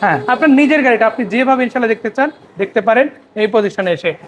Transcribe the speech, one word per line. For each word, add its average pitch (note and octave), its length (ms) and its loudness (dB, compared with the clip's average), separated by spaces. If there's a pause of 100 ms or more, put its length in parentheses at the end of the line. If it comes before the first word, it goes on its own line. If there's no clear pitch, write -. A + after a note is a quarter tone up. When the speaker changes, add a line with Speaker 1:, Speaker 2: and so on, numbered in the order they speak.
Speaker 1:
হ্যাঁ। E3 280 0
Speaker 2:
আপনার B3+ 220 2
নিজের C#4 320 4
গাড়িটা A3+ 240 2
আপনি A3 200 -4
যেভাবে B3+ 360 0
ইনশাআল্লাহ A#3+ 260 -2
দেখতে A3 220 -4
চান C#4 200 -2 (280)
দেখতে G3 220 -2
পারেন A3+ 280 2 (260)
এই G#3+ 120 -2
পজিশনে G3+ 440 -2
এসে। E3 240 -4 (140)